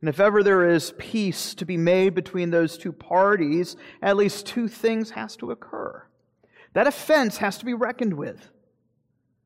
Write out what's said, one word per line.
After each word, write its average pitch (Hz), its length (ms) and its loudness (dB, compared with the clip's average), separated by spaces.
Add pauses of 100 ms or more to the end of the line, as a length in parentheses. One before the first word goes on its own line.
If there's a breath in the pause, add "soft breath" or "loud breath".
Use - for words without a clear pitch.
And 156 80 -2
if 147 120 -2
ever 208 240 4
there 190 240 6
is 170 280 2
peace - 600 -4
to - 80 -8
be 180 120 -4
made 180 380 4
between 175 360 -4
those 165 280 0
two 180 140 -8
parties, 175 840 0 (260 loud breath)
at 196 160 2
least 202 300 0
two 233 220 -4
things 220 420 -4
has 220 280 -12
to 240 120 -10
occur. - 560 -12 (680 soft breath)
That 220 120 4
offense 277 520 0
has 202 200 -2
to - 60 -16
be 247 100 -4
reckoned 247 400 -2
with. - 360 -12 (960)